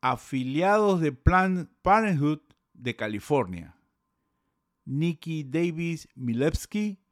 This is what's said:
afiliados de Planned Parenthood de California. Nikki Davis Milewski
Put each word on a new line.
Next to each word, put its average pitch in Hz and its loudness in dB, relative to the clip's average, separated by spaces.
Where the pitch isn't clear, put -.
afiliados 160 0
de 151 0
Planned 185 2
Parenthood 175 2
de 123 -8
California. 104 -4
Nikki 156 -4
Davis 165 -4
Milewski 151 -2